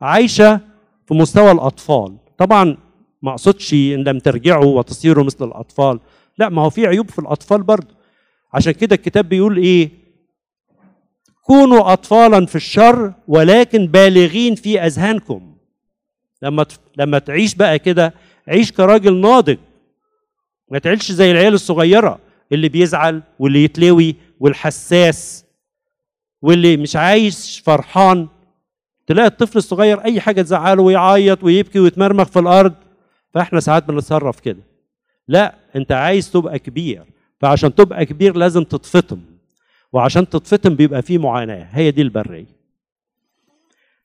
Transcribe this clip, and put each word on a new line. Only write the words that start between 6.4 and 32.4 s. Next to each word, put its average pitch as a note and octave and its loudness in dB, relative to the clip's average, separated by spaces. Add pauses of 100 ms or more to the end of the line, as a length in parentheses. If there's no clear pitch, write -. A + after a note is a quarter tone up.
ما E3 -2
هو D#3 0
في A3+ -2
عيوب G3+ -2
في - -12
الأطفال E3+ -4
برضه. F#3+ -4 (600)
عشان D3 0
كده G#3 0
الكتاب F3+ -4
بيقول F#3+ 0
إيه؟ F3+ 0 (1500)
"كونوا B3+ 4
أطفالا G#3+ 2
في - -10
الشر A3 2 (160)
ولكن G3 2
بالغين F#3+ 2
في G3+ -6
أذهانكم". D3+ -6 (840)
لما D3 -4
ت-، - -14 (160)
لما C#3+ -2
تعيش F3+ -4
بقى F3 0
كده، E3+ -2 (340)
عيش G3+ 0
كراجل G3 2
ناضج، G3+ 2 (1120)
ما C3+ -8
تعيش G3 -4
زي F3+ 2
العيال F#3 2
الصغيرة F3 0 (340)
اللي D#3 -2
بيزعل D#3+ -2 (160)
واللي C#3 2
يتلوي E3 2 (240)
والحساس D#3+ -4 (1000)
واللي E3+ 2
مش D3 -6
عايش G3+ -2
فرحان. F3 0 (760)
تلاقي G3 0
الطفل A3 -2
الصغير G#3 -2
أي A3+ -4
حاجة G3 -2
تزعله F3+ 0
ويعيط F#3+ 2
ويبكي G3 0
ويتمرمغ F#3+ 2
في - -2
الأرض. F3+ 2 (600)